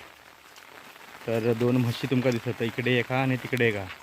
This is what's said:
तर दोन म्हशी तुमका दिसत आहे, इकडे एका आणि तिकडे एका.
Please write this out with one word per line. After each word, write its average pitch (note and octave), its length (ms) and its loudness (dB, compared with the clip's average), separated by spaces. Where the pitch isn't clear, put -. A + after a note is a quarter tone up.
तर A2+ 260 2
दोन A#2+ 240 4
म्हशी A#2+ 300 0
तुमका B2+ 240 2
दिसत A#2 160 -2
आहे, A#2 180 -2
इकडे A#2+ 260 -2
एका B2+ 300 2
आणि C3 140 2
तिकडे A#2+ 320 0
एका. G2+ 180 -2